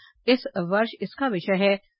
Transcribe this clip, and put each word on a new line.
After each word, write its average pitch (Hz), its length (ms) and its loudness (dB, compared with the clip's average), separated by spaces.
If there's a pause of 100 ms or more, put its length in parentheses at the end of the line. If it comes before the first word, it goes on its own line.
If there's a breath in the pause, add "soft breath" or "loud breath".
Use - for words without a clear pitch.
(280 soft breath)
इस 247 160 4 (140)
वर्ष 196 320 0 (120)
इसका 202 260 -4
विषय 190 280 0
है 196 240 2 (200)